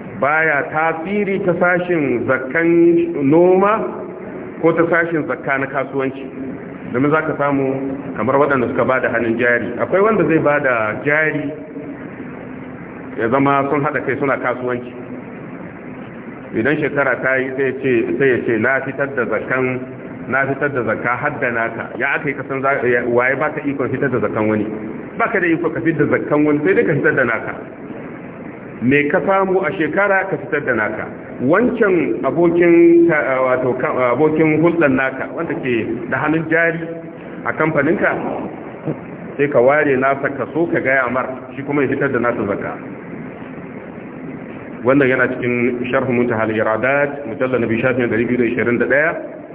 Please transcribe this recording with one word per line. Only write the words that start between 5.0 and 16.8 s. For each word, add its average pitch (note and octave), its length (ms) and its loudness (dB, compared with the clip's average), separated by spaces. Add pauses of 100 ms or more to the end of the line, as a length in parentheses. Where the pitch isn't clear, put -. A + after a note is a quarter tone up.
zakka C3+ 340 -2
na C3+ 80 -2
kasuwanci. C3+ 580 -4 (680)
Domin C3+ 180 2
za D#3 120 4
ka D3+ 140 -2
samu C#3 300 2 (500)
kamar A#2+ 200 2
waɗanda C#3 320 4
suka A#2+ 160 0
ba B2+ 160 2
da B2 80 0
hannun A#2 300 0
jari. A#2 420 2
Akwai A#2+ 200 2
wanda G#3 240 4
zai D#3+ 140 2
ba D3 220 2
da A2+ 440 0
jari D3 440 0 (1700)
ya A2+ 80 0
zama C#3 420 4
sun D3 140 2
haɗa D3 220 0
kai C3 120 0
suna C#3 180 0
kasuwanci. B2 560 -4 (1600)
Idan C3 220 2
shekara C#3 420 0